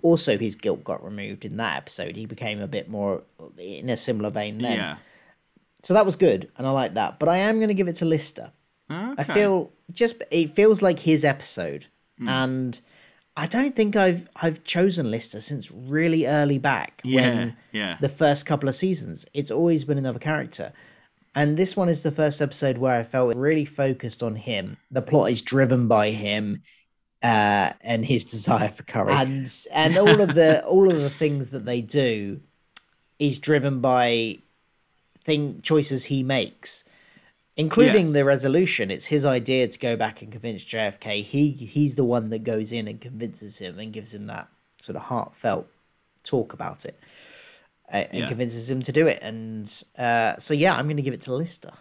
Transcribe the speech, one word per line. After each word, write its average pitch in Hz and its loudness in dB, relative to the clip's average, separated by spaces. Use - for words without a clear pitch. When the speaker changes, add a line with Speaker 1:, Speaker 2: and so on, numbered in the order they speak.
Speaker 1:
also 160 4
his 104 -2
guilt - -2
got - -8
removed 101 -12
in 107 -10
that 101 -2
episode. 82 -8
He 110 -12
became 107 -8
a 98 -8
bit 87 -8
more 101 -4
in 90 -12
a 120 -2
similar 107 -2
vein 107 -6
then. 117 -2
Speaker 2:
Yeah. 82 -6
Speaker 1:
So 180 0
that 214 8
was 190 0
good, 131 2
and 127 -4
I 135 0
like 135 0
that. - -2
But 151 2
I 170 4
am 214 2
gonna 214 2
give 190 0
it 170 -4
to - -2
Lister. 160 -2
Speaker 2:
Okay. 202 -6
Speaker 1:
I 175 -4
feel 190 2
just, 233 0
it 160 2
feels 202 6
like 180 4
his 156 4
episode, 87 -2
Speaker 2:
Mm. 120 -6
Speaker 1:
and 131 -2
I 151 -6
don't 262 -2
think 208 2
I've, 185 2
I've 165 -2
chosen 175 0
Lister 113 -6
since 131 -6
really 151 0
early 143 2
back 127 -2
Speaker 2:
Yeah, 131 2
Speaker 1:
when 117 0
Speaker 2:
yeah. 98 -6
Speaker 1:
the 139 0
first 143 2
couple 143 -2
of 131 -2
seasons. 139 -4
It's 143 -6
always 160 2
been 143 0
another 127 -4
character. 143 -4
And 147 2
this 185 0
one 185 2
is 156 0
the 160 0
first 151 0
episode 139 -2
where 123 2
I 117 -2
felt 123 0
really 147 2
focused 135 -4
on 113 -4
him. 101 -6
The 127 -2
plot 120 4
is 117 -2
driven 127 2
by 107 4
him, 104 -4
uh, 104 4
and 113 -2
his 123 0
<laughs> - -4
desire 107 2
for - -12
curry. 135 0
And, 135 0
and 156 4
all 208 8
of 170 2
the, 156 6
Speaker 2:
<laughs> - -6
Speaker 1:
all 190 8
of 156 2
the 143 0
things 143 -2
that 123 -10
they 123 -2
do 113 -2
is 143 0
driven 139 0
by 120 2
thing, 147 -2
choices 143 0
he 135 -2
makes, - -2
including 202 6
Speaker 2:
Yes. 151 0
Speaker 1:
the 143 4
resolution. 135 2
It's - -6
his 147 0
idea 127 2
to - -10
go 117 -2
back 110 -4
and 107 -18
convince 110 -10
J - -8
F 104 -4
K. 104 -6
He, 143 2
he's 131 -2
the 139 2
one 117 0
that 110 -6
goes 110 -4
in 113 -6
and 101 -14
convinces 110 -12
him 90 -12
and 110 -14
gives 107 -14
him 104 -12
that - -12
sort - -12
of - -10
heartfelt - -4
talk - -2
about - -12
it, - -16
uh, 101 -2
and 92 -6
Speaker 2:
Yeah. 73 -4
Speaker 1:
convinces 117 -6
him 131 -4
to 131 -6
do 156 4
it. - 0
And, 110 -10
uh, 117 0
so, - -2
yeah, 160 4
I'm 147 -2
gonna 147 -2
give 131 -4
it - -12
to 131 -8
Lister. 165 -6